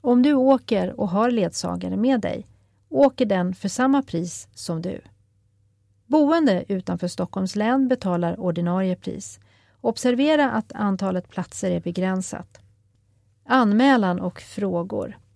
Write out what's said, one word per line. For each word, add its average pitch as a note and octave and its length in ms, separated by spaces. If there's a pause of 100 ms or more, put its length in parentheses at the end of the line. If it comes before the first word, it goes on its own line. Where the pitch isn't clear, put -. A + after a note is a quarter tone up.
Om B3 200
du D4 120
åker B3+ 640
och G3+ 100
har A3 220
ledsagare F3+ 680
med B3 240
dig, - 260 (420)
åker C4+ 360
den F#3 300
för - 140
samma C4+ 320
pris F3 520
som E3 280
du. F3+ 200 (1040)
Boende C#4+ 640
utanför F#3 400
Stockholms F#3 480
län B3 320
betalar F3+ 520
ordinarie F3+ 560
pris. - 440 (420)
Observera B3+ 680
att A3 240
antalet F#3+ 540
platser - 420
är F3 80
begränsat. F#3 800 (840)
Anmälan A3+ 760
och F3+ 220
frågor. F#3+ 760 (180)